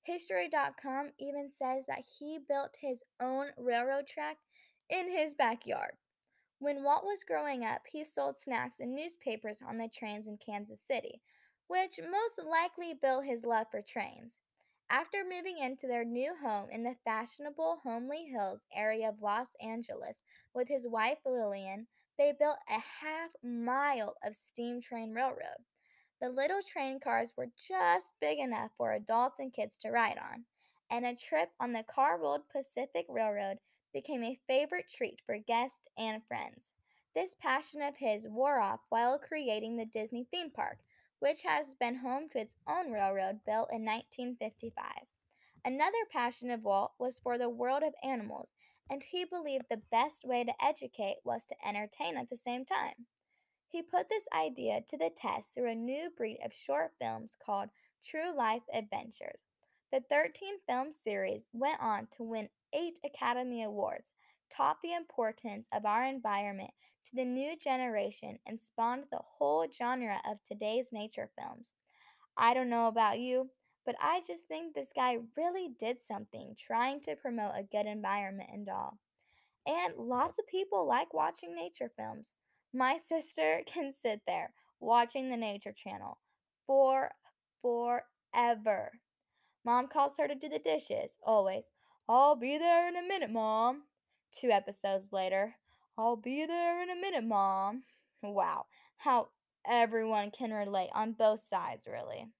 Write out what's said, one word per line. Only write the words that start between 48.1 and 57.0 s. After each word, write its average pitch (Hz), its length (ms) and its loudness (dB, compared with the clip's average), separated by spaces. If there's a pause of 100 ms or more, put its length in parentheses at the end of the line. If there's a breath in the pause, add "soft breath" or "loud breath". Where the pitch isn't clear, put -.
and 277 140 -6
he 359 220 -4
believed 302 440 -4
the 220 120 -2 (100)
best 247 320 2
way 247 200 0
to 233 100 -2 (100)
educate 247 600 0
was 226 220 -2
to - 200 -10
entertain 208 480 -4
at 247 140 -6
the 240 80 -6
same 247 260 -4
time. - 440 -4 (600)
He 339 140 -6
put 359 280 0
this 427 240 0
idea 240 560 0
to 302 80 -6
the 320 180 2
test - 380 -4
through 240 180 0
a 226 40 -4
new 262 340 -4
breed 226 340 -4
of - 100 -6
short 302 460 -2
films 226 460 -6